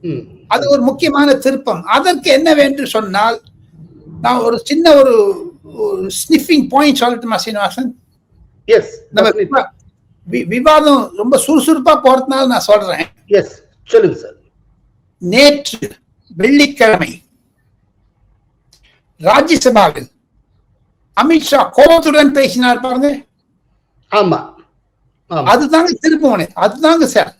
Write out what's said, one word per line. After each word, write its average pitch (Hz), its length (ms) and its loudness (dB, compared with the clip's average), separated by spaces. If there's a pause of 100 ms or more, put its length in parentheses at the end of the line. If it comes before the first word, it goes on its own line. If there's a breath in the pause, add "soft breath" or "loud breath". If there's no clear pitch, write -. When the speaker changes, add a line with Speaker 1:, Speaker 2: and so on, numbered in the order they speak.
Speaker 1:
ம். 165 180 -8 (280)
Speaker 2:
அது 269 220 -2
ஒரு 277 120 2
முக்கியமான 285 520 0
திருப்பம். 262 500 -4
அதற்கு 285 480 0
என்னவென்று 285 560 0
சொன்னால், 208 540 -4 (800)
நான் 247 180 -2
ஒரு 226 240 -2
சின்ன 320 300 2
ஒரு, 214 520 4 (180)
ஒரு 196 460 -8
ஸ்னிஃபிங் - 600 0
பாயிண்ட் 285 320 2
சொல்லட்டுமா 233 340 -4
சீனிவாசன்? 220 640 -6 (680)
Speaker 1:
Yes, - 160 2 (280)
Speaker 2:
நம்ம - 180 0
Speaker 1:
definitely. 415 220 -2
Speaker 2:
விவா-, 269 180 -2 (600)
வி-, 233 140 -6
விவாதம் 269 680 2
ரொம்ப 233 220 0
சுறுசுறுப்பா 311 680 2
போறதுனால 262 440 2
நான் 240 120 0
சொல்றேன். 185 460 0 (220)
Speaker 1:
எஸ், - 340 -2 (240)
சொல்லுங்க 202 340 0
சார். - 160 -20 (840)
Speaker 2:
நேற்று 254 760 0 (460)
வெள்ளிக்கிழமை 254 840 0 (2000)
ராஜ்யசபாவில் 220 920 2 (1080)
அமித்ஷா 294 480 2
கோபத்துடன் 302 640 4
பேசினார் 247 480 0
பாருங்க. 262 440 -4 (880)
Speaker 1:
ஆமா, 190 420 -2 (760)
ஆமா. 160 200 -4
Speaker 2:
அதுதாங்க 311 520 0
திருப்புமுனை, 302 540 0
அதுதாங்க 302 480 0
சார். 214 360 -2